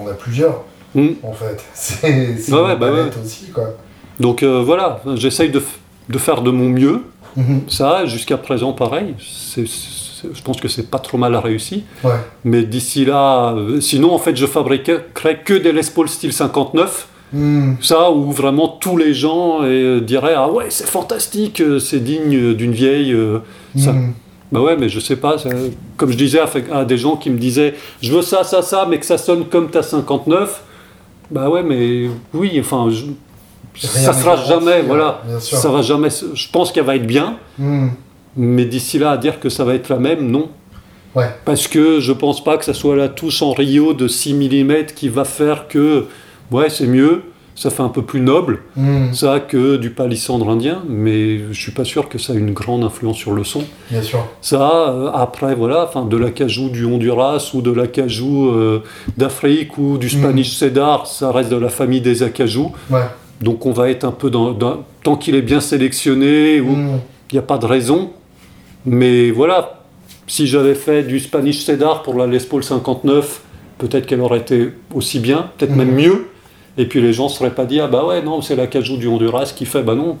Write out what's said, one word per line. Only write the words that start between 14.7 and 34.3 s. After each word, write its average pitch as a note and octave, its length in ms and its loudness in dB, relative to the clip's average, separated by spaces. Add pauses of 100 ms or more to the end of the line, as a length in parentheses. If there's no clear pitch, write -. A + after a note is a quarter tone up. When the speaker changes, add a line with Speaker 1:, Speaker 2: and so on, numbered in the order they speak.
Speaker 2:
que G3+ 100 2
des E3 180 4
Les D#3 100 2 (120)
Paul D#3+ 140 2
style D3+ 240 -6
cinquante-neuf. D#3 760 -2 (240)
Speaker 1:
Hmm. D3 400 2 (100)
Speaker 2:
Ça, E3 300 4
où C#3+ 180 0
vraiment C#3 380 2
tous F3+ 280 -4
les D#3 160 4
gens, D#3+ 500 0
euh, B2+ 380 2
diraient : « C3 360 0
Ah C#3 120 2
ouais, A3+ 220 0
c'est - 160 -6
fantastique, G#3 760 -4
euh, C#3+ 200 2
c'est C#3 180 -2
digne, D3 380 0
euh, A#2+ 180 2
d'une A#2 180 0
vieille, C3 400 2
euh, A2 280 2 (360)
ça. » C#3 160 4
Speaker 1:
Hmm. B2 200 0 (400)
Speaker 2:
Bah A2+ 80 2
ouais, D#3+ 180 4
mais A#2+ 100 0
je G#2 120 -6
sais C3+ 160 -2
pas, D3 200 0
ça, D3 120 -6 (480)
comme C3 160 0
je A#2 40 -2
disais C#3 220 4
à, D#3 100 2 (240)
à C3+ 120 0
des B2 120 2
gens C#3+ 200 0
qui D3+ 140 -6
me B2 80 0
disaient : « C3+ 360 0 (260)
Je A#2 140 -4
veux F3 80 4
ça, F#3 220 0
ça, F#3 180 2
ça, F#3+ 260 -2
mais D#3+ 120 0
que - 60 -10
ça D#3+ 120 2
sonne E3+ 280 0
comme E3+ 240 0
ta D#3+ 120 2
cinquante-neuf. » D#3 800 -2 (720)
Bah C#3 180 -2
ouais, F3 140 0
mais B2 440 0 (240)
oui, F3 280 0
enfin, B2 300 -2
je, A2+ 120 -2 (720)
Speaker 1:
Rien - 160 -8
Speaker 2:
ça C3 220 2
Speaker 1:
n'est C3 80 -2
Speaker 2:
sera E3+ 160 4